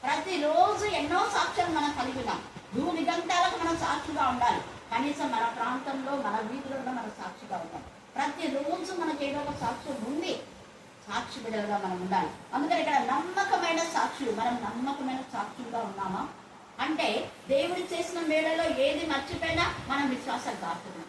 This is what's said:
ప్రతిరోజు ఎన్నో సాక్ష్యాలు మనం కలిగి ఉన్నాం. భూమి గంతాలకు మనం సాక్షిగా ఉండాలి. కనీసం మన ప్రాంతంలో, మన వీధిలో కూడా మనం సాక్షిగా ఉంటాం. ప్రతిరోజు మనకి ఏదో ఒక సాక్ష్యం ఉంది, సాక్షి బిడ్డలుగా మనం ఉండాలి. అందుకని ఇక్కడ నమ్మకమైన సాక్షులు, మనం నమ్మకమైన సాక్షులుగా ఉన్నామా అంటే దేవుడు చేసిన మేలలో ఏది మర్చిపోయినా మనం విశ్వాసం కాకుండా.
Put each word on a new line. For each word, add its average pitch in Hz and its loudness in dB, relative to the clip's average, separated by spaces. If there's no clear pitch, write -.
ప్రతిరోజు 349 4
ఎన్నో 330 2
సాక్ష్యాలు 359 2
మనం 294 2
కలిగి 262 -2
ఉన్నాం. 214 -2
భూమి 311 0
గంతాలకు 349 4
మనం 330 2
సాక్షిగా 302 0
ఉండాలి. 240 4
కనీసం 277 0
మన 233 2
ప్రాంతంలో, 262 -2
మన 220 0
వీధిలో 269 -4
కూడా 254 -4
మనం 226 -4
సాక్షిగా 185 -8
ఉంటాం. - -8
ప్రతిరోజు 294 -2
మనకి 302 0
ఏదో 277 -2
ఒక 294 -4
సాక్ష్యం 247 -4
ఉంది, 330 -2
సాక్షి 240 -4
బిడ్డలుగా 208 0
మనం 185 -2
ఉండాలి. 185 2
అందుకని 311 2
ఇక్కడ 302 4
నమ్మకమైన 330 2
సాక్షులు, 277 0
మనం 233 2
నమ్మకమైన 262 -2
సాక్షులుగా 233 -4
ఉన్నామా 196 -2
అంటే 277 2
దేవుడు 339 2
చేసిన 339 -2
మేలలో 320 4
ఏది 285 2
మర్చిపోయినా 330 0
మనం 277 2
విశ్వాసం 247 -2
కాకుండా. 180 -6